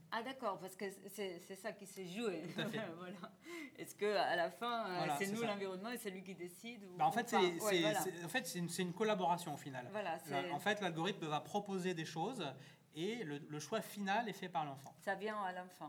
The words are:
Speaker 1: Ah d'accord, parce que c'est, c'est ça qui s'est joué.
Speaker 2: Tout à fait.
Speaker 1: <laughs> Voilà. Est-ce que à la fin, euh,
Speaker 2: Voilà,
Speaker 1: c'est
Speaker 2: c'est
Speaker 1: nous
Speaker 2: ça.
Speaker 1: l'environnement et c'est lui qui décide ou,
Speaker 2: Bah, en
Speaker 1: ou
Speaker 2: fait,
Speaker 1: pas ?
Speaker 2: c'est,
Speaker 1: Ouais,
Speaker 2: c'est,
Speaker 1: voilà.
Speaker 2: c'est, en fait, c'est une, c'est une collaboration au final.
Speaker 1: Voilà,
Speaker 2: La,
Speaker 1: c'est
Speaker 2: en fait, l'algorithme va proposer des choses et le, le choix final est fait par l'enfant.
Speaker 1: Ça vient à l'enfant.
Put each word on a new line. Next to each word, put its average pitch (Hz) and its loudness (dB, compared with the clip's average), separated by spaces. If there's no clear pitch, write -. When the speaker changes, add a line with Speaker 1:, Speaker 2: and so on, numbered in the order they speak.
Speaker 1:
Ah 220 0
d'accord, 254 -2
parce 185 -10
que 214 -4
c'est, 190 -4
c'est 196 -10
ça 214 -6
qui 208 -10
s'est 185 -8
joué. 185 -2
Speaker 2:
Tout - 0
à 185 0
fait. 151 -2
Speaker 1:
<laughs> 165 -8
Voilà. 180 -8
Est-ce - -8
que 208 4
à 160 6
la 175 4
fin, 233 0
euh, 180 0
Speaker 2:
Voilà, 160 4
Speaker 1:
c'est 196 2
Speaker 2:
c'est 196 2
Speaker 1:
nous 226 0
Speaker 2:
ça. 226 2
Speaker 1:
l'environnement 196 -2
et 247 -2
c'est 208 -4
lui 185 -6
qui 190 -8
décide 196 -10
ou, 180 -14
Speaker 2:
Bah, 156 6
en 165 6
Speaker 1:
ou - 2
Speaker 2:
fait, 233 2
Speaker 1:
pas ? 247 6
Speaker 2:
c'est, - -
Speaker 1:
Ouais, 175 6
Speaker 2:
c'est, 202 6
Speaker 1:
voilà. 160 6
Speaker 2:
c'est, 170 -2
en 160 -4
fait, 254 0
c'est 180 -4
une, 170 2
c'est 185 2
une 175 0
collaboration 175 4
au - -4
final. 127 -6
Speaker 1:
Voilà, 190 0
Speaker 2:
La, 170 -2
Speaker 1:
c'est 156 0
Speaker 2:
en - 0
fait, 208 4
l'algorithme 175 0
va 151 4
proposer 190 0
des 160 -2
choses 190 -2
et 214 0
le, 147 -2
le 147 -4
choix 220 0
final 202 2
est 180 -2
fait 185 -6
par 165 0
l'enfant. 135 -8
Speaker 1:
Ça 202 0
vient 214 -2
à 180 0
l'enfant. 180 -8